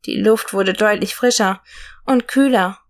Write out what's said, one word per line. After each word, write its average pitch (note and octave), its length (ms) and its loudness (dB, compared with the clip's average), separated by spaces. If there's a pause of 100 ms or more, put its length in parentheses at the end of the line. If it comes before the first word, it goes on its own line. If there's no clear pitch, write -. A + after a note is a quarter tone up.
Die - 160 -4
Luft A3 320 0
wurde G3 200 0
deutlich G#3 420 -2
frischer G#3+ 480 0 (420)
und B3+ 220 0
kühler C4 500 2 (120)